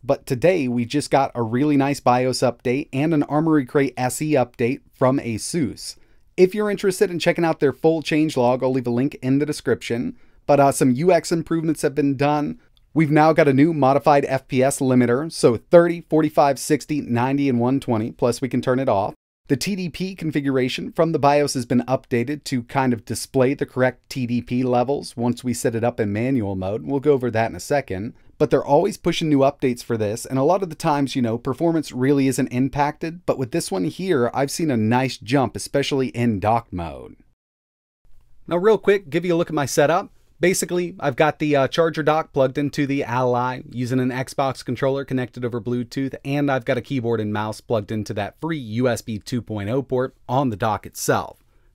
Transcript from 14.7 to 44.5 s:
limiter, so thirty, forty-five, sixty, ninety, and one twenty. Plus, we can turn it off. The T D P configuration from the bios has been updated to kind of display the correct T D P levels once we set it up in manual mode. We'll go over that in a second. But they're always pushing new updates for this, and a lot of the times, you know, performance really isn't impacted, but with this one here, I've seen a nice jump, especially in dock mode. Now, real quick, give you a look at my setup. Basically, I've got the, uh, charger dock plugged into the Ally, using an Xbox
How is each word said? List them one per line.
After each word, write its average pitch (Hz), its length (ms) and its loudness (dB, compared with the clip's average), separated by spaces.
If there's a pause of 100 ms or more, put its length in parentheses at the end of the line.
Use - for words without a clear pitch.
limiter, 127 500 2
so 123 260 4
thirty, 170 440 6
forty-five, 151 580 2
sixty, 151 420 -2
ninety, 135 480 0
and 120 120 2
one 135 180 2
twenty. 117 320 -2
Plus, 120 300 -2
we 131 80 -4
can 123 120 -2
turn 127 200 0
it 131 80 -2
off. 104 260 0 (320)
The 143 100 0
T 196 200 -4
D 185 120 -6
P 185 280 -8
configuration 139 720 -2
from 165 220 0
the 156 80 -2
bios 143 340 2
has 123 120 -4
been 120 160 2
updated 131 640 -4
to 123 200 -4
kind 131 280 0
of 107 120 -4
display 131 500 0
the 139 100 -6
correct - 460 -2
T 127 160 -4
D 120 160 -2
P 123 220 -2
levels 123 520 -2
once 120 280 -2
we 123 100 -2
set 117 220 -2
it 110 80 -2
up 120 160 -2
in 104 120 -2
manual 110 440 -2
mode. 98 260 -4
We'll 139 160 -4
go 147 140 4
over 123 180 0
that 110 200 0
in - 40 -10
a 87 60 -12
second. 120 540 -6 (220)
But 156 140 2
they're 135 140 2
always 175 320 2
pushing 165 320 -2
new 143 100 4
updates 135 460 0
for 120 120 -4
this, 107 300 -4
and 131 140 -2
a - 20 2
lot 185 220 2
of 175 40 -4
the 156 60 -14
times, 143 400 -2
you 135 80 -2
know, 117 160 0
performance 160 540 -2
really 135 340 2
isn't 127 220 0
impacted, 143 760 -4
but - 120 0
with 127 140 -6
this 165 180 -4
one 185 140 -2
here, 156 500 0
I've 139 160 -2
seen 156 220 -2
a 123 40 0
nice 123 400 2
jump, 120 380 0
especially 135 540 -2
in 117 320 0
dock 110 320 0
mode. 71 420 -10 (1300)
Now, 165 80 -2
real 202 200 4
quick, 196 320 0
give 165 160 -2
you 175 100 0
a - 20 2
look 170 140 -2
at 160 40 -4
my 143 120 -2
setup. 156 440 2 (300)
Basically, 175 580 -2
I've 139 160 -2
got 151 240 2
the, 151 160 0
uh, 135 140 2
charger 165 340 0
dock 151 300 0
plugged 131 260 0
into 143 300 -2
the 139 160 -2
Ally, 123 560 -2 (100)
using 123 300 -2
an 127 100 0
Xbox 131 540 -4